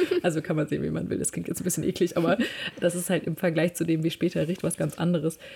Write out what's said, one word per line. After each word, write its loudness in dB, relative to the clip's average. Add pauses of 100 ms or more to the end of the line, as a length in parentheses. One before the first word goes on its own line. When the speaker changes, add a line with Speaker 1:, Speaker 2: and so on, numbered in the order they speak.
Speaker 1:
<laughs> 2
Speaker 2:
Also 2
kann -2
man 2
sehen, -2
wie -2
man -2
will. -2
Das -2
klingt -6
jetzt -6
ein -6
bisschen 0
eklig, 0
aber 4 (200)
Speaker 1:
<laughs> -8
Speaker 2:
das 2
ist -2
halt 2
im -2
Vergleich 2
zu -2
dem, 2
wie 2
später 0
riecht, -2
was -2
ganz -2
anderes. 2 (180)